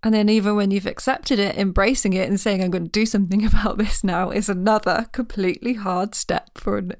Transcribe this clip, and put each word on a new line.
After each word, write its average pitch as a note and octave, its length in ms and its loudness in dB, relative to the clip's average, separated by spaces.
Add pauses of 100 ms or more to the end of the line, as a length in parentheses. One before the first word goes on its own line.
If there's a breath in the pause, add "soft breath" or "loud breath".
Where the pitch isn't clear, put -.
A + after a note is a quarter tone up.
And A3 80 2
then G#3+ 140 4
even G#3 300 2
when G3+ 120 2
you've G3 160 0
accepted - 540 -2
it, G3+ 160 0
embracing G3 560 2
it F#3 160 0
and G3 100 0
saying, G3 240 0
"I'm F#3 100 0
gonna F3 180 -4
do G#3+ 160 0
something G3+ 400 0
<laughs> G#3+ 60 4
about G#3 260 4
this A3 260 0
now," F#3 280 0
is G#3 180 -2
another G#3 640 0
completely A3+ 640 -2
hard G3+ 380 -4
step - 440 -6
for G3+ 200 -4
an, F#3 220 -6